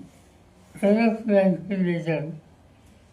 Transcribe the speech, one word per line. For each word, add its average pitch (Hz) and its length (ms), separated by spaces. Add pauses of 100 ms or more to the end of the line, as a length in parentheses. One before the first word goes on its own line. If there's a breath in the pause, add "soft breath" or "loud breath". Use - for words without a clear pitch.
(840)
गलत 220 460
लाइन 190 260
पर 190 240
ले 175 220
जाना, 156 400 (720)